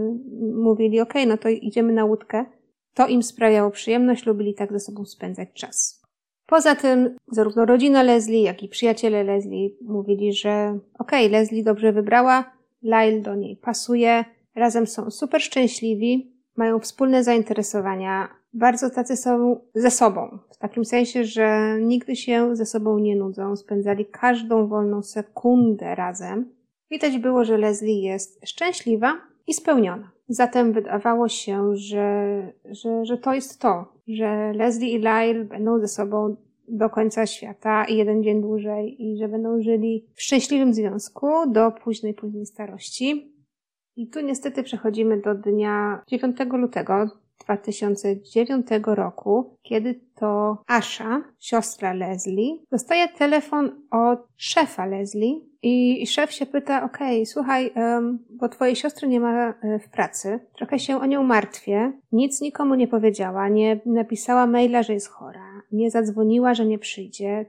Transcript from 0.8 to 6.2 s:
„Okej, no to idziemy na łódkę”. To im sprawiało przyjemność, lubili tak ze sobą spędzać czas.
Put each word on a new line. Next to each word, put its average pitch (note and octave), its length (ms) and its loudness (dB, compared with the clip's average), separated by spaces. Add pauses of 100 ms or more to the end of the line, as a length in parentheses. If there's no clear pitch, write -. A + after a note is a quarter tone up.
„Okej, B3+ 260 0
no A3 100 4
to A3 120 -2
idziemy A3+ 440 0
na A3 120 4
łódkę”. G#3+ 400 0 (500)
To B3+ 120 4
im B3 160 2
sprawiało G#3+ 480 2
przyjemność, B3 560 0
lubili G#3 280 0
tak G3+ 180 -6
ze G3+ 80 -4
sobą G3+ 240 -12
spędzać F#3 480 -12
czas. - 500 -6 (440)